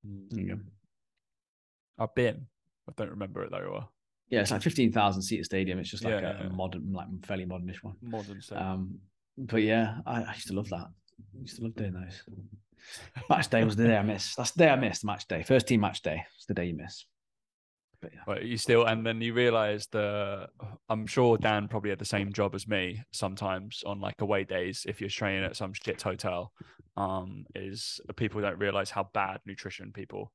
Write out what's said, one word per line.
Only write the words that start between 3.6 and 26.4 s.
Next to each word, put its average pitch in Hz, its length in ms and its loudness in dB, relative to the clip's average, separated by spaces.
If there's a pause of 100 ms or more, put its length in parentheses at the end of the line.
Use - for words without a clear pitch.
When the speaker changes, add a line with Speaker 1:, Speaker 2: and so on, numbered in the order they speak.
Speaker 1:
well. 95 220 -8 (360)
Speaker 2:
Yeah, 120 120 4
it's 101 100 2
like 113 120 0
fifteen 120 300 4
thousand 101 300 4
seater 95 220 -2
stadium. 95 340 0
It's 95 120 -6
just 101 140 -8
like 113 80 0
Speaker 1:
Yeah, 104 60 2
Speaker 2:
a, 95 40 -2
Speaker 1:
yeah, 82 180 -4
Speaker 2:
a - 40 -6
Speaker 1:
yeah. 92 40 -4
Speaker 2:
modern, 92 440 -4
like, 85 140 -4 (180)
fairly 95 200 -4
modernish 90 380 -8
one. 101 180 -10
Speaker 1:
Modern 104 400 -8
stadium. 92 260 -6
Speaker 2:
Um, 95 320 -4 (400)
but 113 240 2
yeah, 110 440 4
I, 120 160 -2
I - 120 -6
used - 140 -12
to 95 60 -4
love 101 160 -2
that. 90 180 -6
I - 520 -20
used 123 160 -14
to 120 60 -8
love 113 120 -6
doing 101 180 -4
those. 90 300 -10 (520)
Speaker 1:
<laughs> - 560 -16
Speaker 2:
Match - 200 4
day 117 120 6
was 107 140 4
the 113 100 6
day 113 100 8
I 101 60 4
missed. 101 340 -2
That's 123 160 -2
the 170 120 8
day 156 60 10
I 135 60 8
missed, 113 280 0
match 104 240 -4
day. 85 160 -2
First 127 240 6
team 117 120 6
match 101 220 0
day. 78 220 -2 (120)
It's - 100 -20
the - 80 -2
day 87 120 0
you 85 80 -2
miss. - 300 -12 (960)
But 165 140 -12
yeah. - 120 -20
Speaker 1:
But - 180 -2
you 117 140 -2
still, 117 280 8
and 113 200 2
then 113 140 0
you 117 120 0
realise 113 540 4
the, 101 600 -2 (400)
I'm 110 180 -2
sure 117 320 6
Dan 104 300 2
probably 104 220 -2
had 98 100 -4
the 104 40 -8
same 101 280 0
job 101 240 0
as 92 100 -8
me 101 340 -2 (120)
sometimes 98 760 -4
on, 101 140 -4
like, 98 200 -6
away 101 220 2
days, 92 460 -4
if - 120 -6
you're 101 100 -4
training 98 340 -2
at - 120 -4
some 95 160 -6
shit - 300 -6
hotel, 90 480 -4 (460)